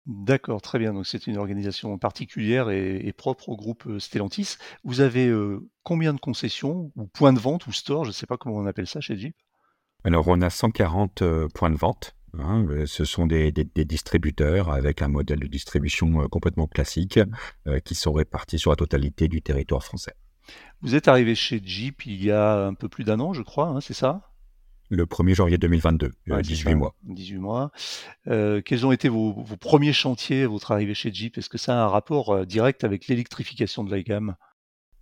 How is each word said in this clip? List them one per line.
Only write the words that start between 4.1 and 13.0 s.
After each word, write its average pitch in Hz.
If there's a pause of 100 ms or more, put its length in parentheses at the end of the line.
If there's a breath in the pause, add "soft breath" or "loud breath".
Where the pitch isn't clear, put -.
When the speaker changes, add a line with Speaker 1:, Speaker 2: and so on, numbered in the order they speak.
Speaker 1:
Vous 127
avez, 127
euh, 104 (220)
combien 160
de 135
concessions 143
ou 104
points 135
de 123
vente 139
ou 113
stores, 147
je 110
ne -
sais -
pas 127
comment 113
on 101
appelle 95
ça 147
chez 110
Jeep ? 127 (680)
Speaker 2:
Alors 82
on 90
a 87
cent 110
quarante, 95
euh, 80
points 87
de 78
vente. - (240)
Hein, 95
euh, 73
ce 76